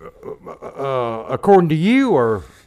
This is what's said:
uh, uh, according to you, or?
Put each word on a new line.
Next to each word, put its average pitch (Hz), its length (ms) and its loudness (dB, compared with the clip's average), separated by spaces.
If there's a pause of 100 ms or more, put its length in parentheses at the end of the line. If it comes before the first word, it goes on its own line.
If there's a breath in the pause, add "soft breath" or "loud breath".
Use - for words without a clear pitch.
uh, - 500 -18
uh, 123 800 -8
according 175 420 4
to 160 40 0
you, 233 380 2
or? 113 320 0 (220 soft breath)